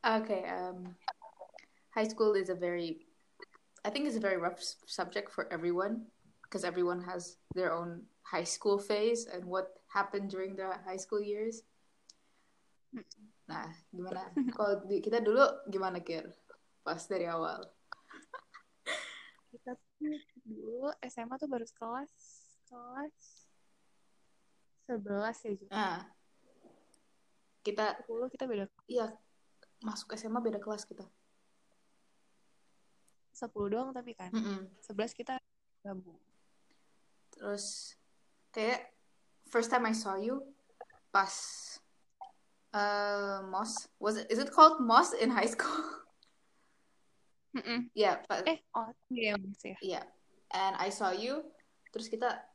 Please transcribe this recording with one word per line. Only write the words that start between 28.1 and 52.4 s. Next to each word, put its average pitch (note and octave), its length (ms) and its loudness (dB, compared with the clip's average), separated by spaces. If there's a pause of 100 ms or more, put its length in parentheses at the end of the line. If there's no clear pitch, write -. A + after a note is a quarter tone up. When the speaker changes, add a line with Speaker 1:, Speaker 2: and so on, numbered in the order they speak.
Speaker 2:
kita - 160 -8
beda. G3+ 240 -2 (160)
Speaker 1:
Iya, A3+ 320 -2 (680)
masuk G#3+ 320 -8
S A3 80 -12
M A3 120 -4
A B3 40 0
beda A3 180 0
kelas G#3 300 -8
kita. - 160 -14 (2250)
Speaker 2:
Sepuluh G#3+ 340 -4
doang B3 240 -2
tapi A#3+ 240 -10
kan? F#3 160 -10
Speaker 1:
Mm-mm. G3+ 320 -4 (160)
Speaker 2:
Sebelas G#3+ 320 -4
kita C4 240 -8 (480)
gabung. F#3 320 -10 (1160)
Speaker 1:
Terus, - 640 -8 (560)
kayak, A3+ 400 -2 (560)
first A#3 180 2
time A#3+ 220 4
I A3 40 2
saw G#3 220 -2
you, A#3+ 240 -2 (680)
pas, G3 240 4 (1400)
eh, G3+ 640 0 (120)
mos. G#3+ 480 -4
Was A3 240 2
it, - 80 -6
is A#3 80 4
it C#4 160 -2
called D#4 260 12
mos B3 320 8
in A#3 220 4
high A3+ 160 4
school? - 280 0
<laughs> - 260 -6 (1500)
Speaker 2:
Mm-mm. A#3+ 400 -2
Speaker 1:
Iya, G3+ 320 4
pa- - 200 0
Speaker 2:
Eh, D#4+ 120 2 (160)
oh, A#3 160 -2 (240)
iya, G#3+ 240 2
mos G3 240 -8
ya. F#3+ 200 -8
Speaker 1:
Iya. F#3 180 -2 (540)
And F#3+ 240 2
I F#3+ 160 0
saw F#3+ 160 2
you, B3 320 -2 (480)
terus - 200 -8
kita A3+ 280 0 (160)